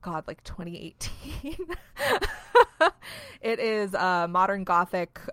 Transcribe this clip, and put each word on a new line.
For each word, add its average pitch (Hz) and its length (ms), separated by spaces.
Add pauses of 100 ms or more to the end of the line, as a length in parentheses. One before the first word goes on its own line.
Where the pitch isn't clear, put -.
God, 165 240
like, - 160
twenty 170 340
eighteen. - 800 (400)
<laughs> - 920 (520)
It 226 180
is 214 340
a 175 340
modern 190 360
gothic 175 560 (120)